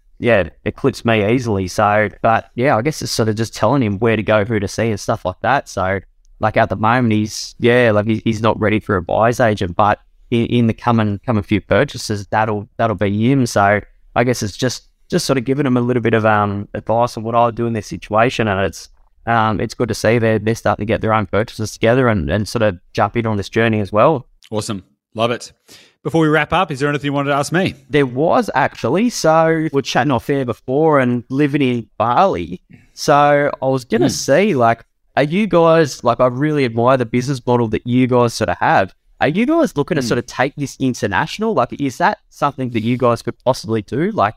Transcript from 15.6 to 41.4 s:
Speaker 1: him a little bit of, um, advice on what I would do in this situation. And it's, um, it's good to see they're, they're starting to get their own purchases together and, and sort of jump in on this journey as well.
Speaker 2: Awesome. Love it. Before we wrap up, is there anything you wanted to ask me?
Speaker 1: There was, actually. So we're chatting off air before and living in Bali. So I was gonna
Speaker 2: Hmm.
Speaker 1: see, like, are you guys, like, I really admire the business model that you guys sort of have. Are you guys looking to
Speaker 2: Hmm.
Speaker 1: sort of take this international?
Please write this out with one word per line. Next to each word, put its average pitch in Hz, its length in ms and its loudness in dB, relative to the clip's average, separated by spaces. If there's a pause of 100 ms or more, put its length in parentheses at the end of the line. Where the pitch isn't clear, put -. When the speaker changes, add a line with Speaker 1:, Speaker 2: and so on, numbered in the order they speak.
Speaker 1:
him 127 120 2
a 123 40 2
little 123 200 0
bit 113 120 0
of, 110 120 2
um, 104 480 0
advice 117 440 -2
on 110 60 -8
what 117 120 -4
I 120 100 4
would 117 100 -2
do 117 120 -4
in 117 60 -4
this 107 140 -6
situation. 110 600 0
And 98 180 0
it's, - 240 -8 (380)
um, 110 340 0
it's 110 120 -6
good 123 140 -4
to 107 80 -4
see 113 240 2
they're, 110 200 2
they're 110 160 -2
starting 104 300 -2
to 110 60 -2
get 95 100 0
their 107 120 0
own 107 120 0
purchases 107 460 -4
together 123 380 2
and, 85 200 -2
and 101 180 -2
sort - 160 -2
of 98 140 0 (160)
jump 107 240 -2
in 117 80 -2
on 110 120 -2
this 95 120 -8
journey 113 300 0
as 98 120 -6
well. 127 360 2 (240)
Speaker 2:
Awesome. 107 320 -6 (300)
Love 117 180 -2
it. - 220 -10 (500)
Before 160 180 0
we 156 60 2
wrap 151 260 -2
up, 170 160 -2
is 135 120 -10
there 147 80 0
anything 147 180 -6
you 139 60 -4
wanted 139 160 -4
to 143 60 0
ask 139 160 -4
me? 156 220 -2 (160)
Speaker 1:
There 143 160 2
was, 135 480 0
actually. 143 560 -2
So 160 600 2
we're 139 100 0
chatting 143 300 0
off 120 180 -2
air 139 160 -2
before 139 540 0
and 123 300 0
living 143 340 0
in 120 340 -2
Bali. 120 640 0 (320)
So 147 560 2 (120)
I - 40 -4
was 131 200 -2
gonna 226 200 0
Speaker 2:
Hmm. 135 40 2
Speaker 1:
see, 175 460 2
like, 117 300 2 (320)
are 131 60 2
you 180 240 0
guys, 165 560 4
like, 120 160 2
I 127 80 4
really 139 380 0
admire 117 320 2
the 123 80 0
business 127 400 -2
model 120 240 2
that 107 180 -4
you 127 200 2
guys 120 260 2
sort - 160 -2
of 90 100 -4
have. 113 340 2 (280)
Are 120 80 2
you 196 160 0
guys 311 320 0
looking 147 180 -2
to 139 60 0
Speaker 2:
Hmm. 120 60 -4
Speaker 1:
sort 123 100 0
of 120 80 -4
take 139 320 -4
this 143 220 -8
international? 127 720 -2